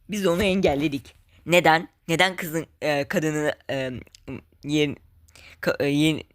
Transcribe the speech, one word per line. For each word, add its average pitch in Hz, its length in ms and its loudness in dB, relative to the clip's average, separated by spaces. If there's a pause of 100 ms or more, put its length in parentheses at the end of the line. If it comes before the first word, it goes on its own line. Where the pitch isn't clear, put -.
Biz 196 160 -4
onu 175 180 2
engelledik. 156 720 0 (300)
Neden? 160 440 4 (180)
Neden 175 280 2
kızın, 160 320 -6 (140)
e, 143 260 0
kadını, 151 480 -2 (140)
e, 131 220 -4 (720)
yer-, 147 320 0 (680)
ka-, - 220 -2
e, - 20 2
yerin 147 500 0